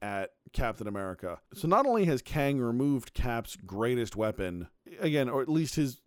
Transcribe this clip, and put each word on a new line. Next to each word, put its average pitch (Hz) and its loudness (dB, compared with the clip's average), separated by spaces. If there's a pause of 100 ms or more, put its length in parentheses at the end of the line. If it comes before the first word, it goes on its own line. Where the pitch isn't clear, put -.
at 101 -4 (180)
Captain 110 -2
America. 95 -6 (140)
So - -4
not 220 4
only 226 4
has 147 2
Kang 139 0
removed 123 0
Cap's 117 -2
greatest 110 -2
weapon, 95 -2 (320)
again, 147 2
or 135 2
at 127 -2
least 156 0
his 139 0